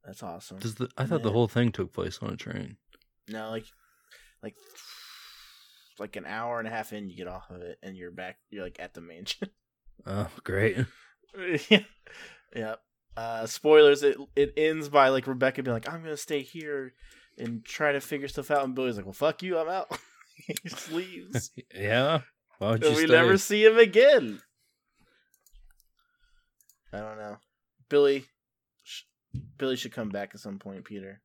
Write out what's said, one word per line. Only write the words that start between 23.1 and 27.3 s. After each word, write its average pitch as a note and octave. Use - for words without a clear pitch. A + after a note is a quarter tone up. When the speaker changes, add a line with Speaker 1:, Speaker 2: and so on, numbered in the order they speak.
Speaker 1:
never F#3
see G#3
him A3
again. G#3+
I G2+
don't G#2+
know. G#2